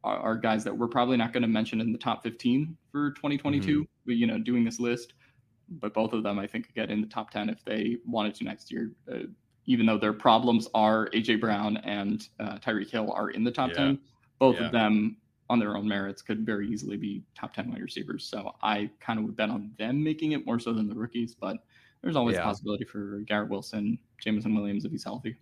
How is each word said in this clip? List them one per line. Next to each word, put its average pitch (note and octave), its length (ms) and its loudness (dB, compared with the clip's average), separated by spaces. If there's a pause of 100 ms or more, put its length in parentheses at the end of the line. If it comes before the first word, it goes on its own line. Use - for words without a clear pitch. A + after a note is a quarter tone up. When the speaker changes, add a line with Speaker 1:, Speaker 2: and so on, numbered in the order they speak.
Speaker 1:
are, G#2 140 0
are A2 180 0
guys A2 280 2
that G#2 120 -4
we're A#2 120 -2
probably B2 300 2
not A#2 140 2
gonna A#2+ 160 2
mention A2 340 2
in A#2 100 0
the A#2+ 80 -2
top - 240 -2
fifteen C3+ 520 2 (160)
for C#3+ 200 0
twenty C#3+ 260 -2
twenty-two, D3 440 2
Speaker 2:
Mm-hmm. - 100 -6 (160)
Speaker 1:
but, A#2+ 80 2
you A#2 100 4
know, A2 140 0
doing A#2+ 240 2
this A2+ 160 -2
list, A#2+ 340 -2 (560)
but G#2+ 240 -8
both A2 200 2
of A2 100 0
them, G2+ 160 0
I G2+ 80 -4
think, - 260 -8
get A2 160 -4
in G#2+ 120 0
the G#2+ 60 -2
top G#2+ 220 -8
ten G#2+ 200 -4
if - 140 -8
they A2 340 -2 (100)
wanted G#2+ 280 -2
to - 80 -10
next - 280 -10
year, A#2+ 200 -6 (200)
uh, B2 80 -8 (500)
even A#2 160 6
though A2 120 6
their G#2+ 160 2
problems A#2 600 6
are A2 380 4
A A2+ 100 2
J A2+ 140 2
Brown G#2+ 420 0
and, G#2 480 -4 (140)
uh, G#2 200 -6
Tyreek G#2 300 -2
Hill G#2+ 220 -2
are G#2 200 -2
in G#2+ 120 -2
the A#2+ 80 2
top B2+ 200 0
Speaker 3:
Yeah. - 40 -6
Speaker 1:
ten, C#3 240 2 (400)
both C3 200 8
Speaker 3:
Yeah. E2+ 80 0
Speaker 1:
of - 40 -4
them G#2+ 460 4 (320)
on A#2+ 100 4
their G#2 180 0
own G2+ 100 -4
merits G2 340 -4
could A2 240 -4
very G#2 240 -2
easily G#2 280 -6
be G#2 260 -6 (120)
top - 180 -12
ten A#2+ 160 -6
wide - 120 -8
receivers. - 440 -10
So G2+ 360 -10
I G#2 280 0 (120)
kind A2+ 180 -2
of G#2+ 60 -2
would - 100 -6
bet G#2+ 140 0
on G#2 280 -6
them B2+ 260 0
making D#3 300 -2
it D3+ 120 -4
more A#2 140 0
so A#2 140 -4
than G#2+ 140 0
the G#2 80 -6
rookies, A2+ 400 -6
but G2+ 220 -6 (440)
there's E3 140 -2
always A#2 220 4
a - 20 0
Speaker 2:
Yeah. E2 60 0
Speaker 1:
possibility G2+ 400 -4
for G2+ 420 -8
Garrett G#2 220 0
Wilson, G#2 500 -2 (220)
Jameson G#2+ 340 0
Williams, G2+ 300 -2
if - 60 -4
he's D#3+ 120 -8
healthy. A2+ 380 -8